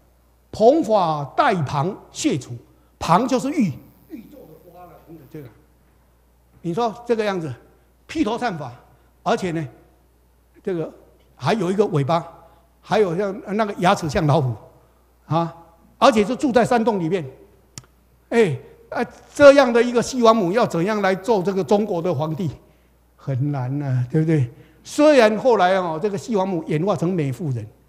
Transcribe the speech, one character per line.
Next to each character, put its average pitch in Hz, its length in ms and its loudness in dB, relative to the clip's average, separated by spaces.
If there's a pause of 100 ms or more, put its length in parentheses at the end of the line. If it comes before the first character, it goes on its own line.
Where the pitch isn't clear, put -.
(520)
蓬 277 300 4
发 175 420 0 (120)
带 277 180 2 (100)
旁， 147 300 -2 (180)
血 220 260 -2
楚， 120 160 -10 (440)
旁 196 300 2
就 254 100 0
是 262 120 -4
玉， 247 240 0 (360)
玉 247 220 -18
做 - 100 -20
的 - 300 -20
花 180 140 -20
了， 165 60 -20 (380)
这 151 120 -16
个， 127 60 -18 (1120)
你 170 120 -6
说 226 200 -2 (120)
这 240 100 -2
个 214 100 -2
样 190 140 -4
子， 147 140 -8 (520)
披 320 180 -4
头 233 140 -4
散 214 200 -6
发， 131 140 -12 (520)
而 202 120 0
且 185 160 -4
呢， 156 160 -6 (960)
这 190 100 -4
个 160 180 -6 (440)
还 151 180 -2
有 185 180 -2
一 196 40 -4
个 202 120 2
尾 147 160 0
巴， 165 220 -2 (560)
还 196 180 0
有 180 160 0
像 202 260 -6 (140)
那 220 100 0
个 202 140 -6
牙 185 160 4
齿 175 140 -6
像 165 180 0
老 147 140 4
虎， 123 120 -2 (720)
啊， 165 300 -4 (420)
而 262 140 6
且 214 140 4
是 240 100 -4
住 262 160 -2
在 233 140 4
山 240 180 2
洞 214 160 0
里 160 100 -2
面， 175 160 -4 (1040)
哎， 190 280 2 (320)
啊， - 160 -4 (280)
这 285 200 10
样 269 180 4
的 233 100 4
一 247 100 -2
个 240 100 0
西 254 200 -4
王 226 140 6
母 180 160 0
要 220 140 0
怎 165 180 -2
样 208 180 -2
来 190 120 2
做 190 300 -2
这 196 100 -4
个 190 100 -2
中 214 220 2
国 180 160 -4
的 175 120 -2
皇 156 220 -4
帝？ 170 140 -4 (640)
很 139 360 -4
难 135 300 -6
啊， 127 280 -4
对 156 120 0
不 160 60 -2
对？ 147 220 0 (340)
虽 294 340 4
然 220 200 4
后 220 200 2
来 185 180 2
哦， 170 260 -2
这 214 80 -2
个 196 80 -6
西 220 200 -4
王 190 100 0
母 170 200 -4
演 151 180 -2
化 196 100 0
成 180 180 -2
美 151 160 -2
妇 139 220 -6
人， 107 160 -8 (220)